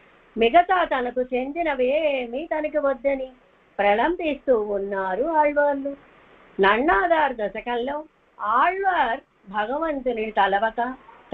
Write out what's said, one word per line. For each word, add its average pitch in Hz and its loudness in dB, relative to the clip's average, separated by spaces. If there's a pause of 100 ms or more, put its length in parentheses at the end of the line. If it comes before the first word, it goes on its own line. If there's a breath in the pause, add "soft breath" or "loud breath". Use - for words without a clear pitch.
(380 soft breath)
మిగతా 339 4
తనకు 254 -2
చెందినవేమీ 269 -2 (100)
తనకి 302 -2
వద్దని 269 -2 (480)
ప్రళంపిస్తూ 262 2
ఉన్నారు 196 -2
ఆళ్వార్లు. 294 2 (640)
నన్నాదార్ 302 4
దశకంలో 240 -6 (360)
ఆళ్వార్ 311 0 (300)
భగవంతుని 247 -2
తలవక 220 0 (400)